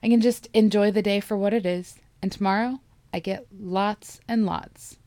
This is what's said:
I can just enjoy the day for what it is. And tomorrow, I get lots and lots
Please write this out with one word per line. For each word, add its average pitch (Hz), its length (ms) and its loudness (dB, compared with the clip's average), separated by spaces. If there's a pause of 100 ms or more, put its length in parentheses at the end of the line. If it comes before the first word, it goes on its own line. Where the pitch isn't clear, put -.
I 220 80 -2
can 233 100 6
just 233 340 0
enjoy 208 380 4
the 208 100 0
day 202 180 0
for 208 180 -6
what 202 160 0
it 226 120 -2
is. 180 300 -4 (260)
And 196 100 -4
tomorrow, 220 500 -2 (320)
I 180 60 -4
get 190 320 -6
lots 196 760 -6
and 226 180 0
lots - 600 -8